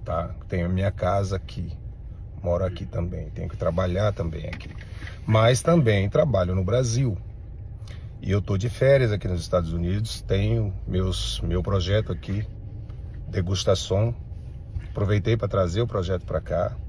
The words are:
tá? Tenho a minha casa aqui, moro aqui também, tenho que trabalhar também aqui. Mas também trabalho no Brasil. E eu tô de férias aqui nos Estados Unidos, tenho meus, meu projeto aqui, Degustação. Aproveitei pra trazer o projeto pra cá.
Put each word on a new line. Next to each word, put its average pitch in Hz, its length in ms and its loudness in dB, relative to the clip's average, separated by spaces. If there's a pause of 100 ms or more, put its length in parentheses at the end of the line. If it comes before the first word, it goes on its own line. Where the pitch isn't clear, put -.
tá? 85 300 -2 (140)
Tenho 90 180 0
a 87 40 0
minha 92 220 2
casa 95 440 0
aqui, - 420 -6 (640)
moro 87 240 2
aqui 90 220 -4
também, 85 420 -4
tenho 82 180 -8
que 80 100 -8
trabalhar 92 560 0
também 80 340 -4
aqui. - 220 -10 (580)
Mas 110 340 6
também 113 480 6
trabalho 98 460 4
no 95 80 2
Brasil. 117 520 2 (1040)
E - 100 -2
eu 98 100 4
tô 98 160 0
de 98 100 0
férias 131 460 6
aqui 98 160 -2
nos 87 100 0
Estados 85 320 2
Unidos, 90 500 0
tenho 107 520 2 (120)
meus, 92 560 0
meu 87 220 0
projeto 98 480 2
aqui, 98 340 -4 (840)
Degustação. 95 840 2 (760)
Aproveitei 104 480 2
pra 101 100 0
trazer 95 340 2
o 120 60 2
projeto 92 380 -2
pra 82 160 -2
cá. 87 340 -2 (140)